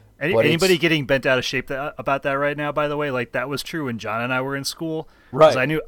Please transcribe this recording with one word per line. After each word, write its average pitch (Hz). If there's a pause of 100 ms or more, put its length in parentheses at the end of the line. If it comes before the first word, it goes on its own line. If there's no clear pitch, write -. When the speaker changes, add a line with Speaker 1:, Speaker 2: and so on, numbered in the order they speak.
(180)
Speaker 1:
Any, 151
Speaker 2:
but -
it's 151
Speaker 1:
anybody 170
getting 156
bent 135
out 131
of 120
shape -
that, 143
about 139
that 143
right 143
now, 147
by 147
the 147
way? 147
Like, 123
that 127
was 139
true 156
when 120
John 110
and 123
I 127
were 139
in 135
school. 160 (260)
'Cause 147
Speaker 2:
Right. 131
Speaker 1:
I 127
knew, 151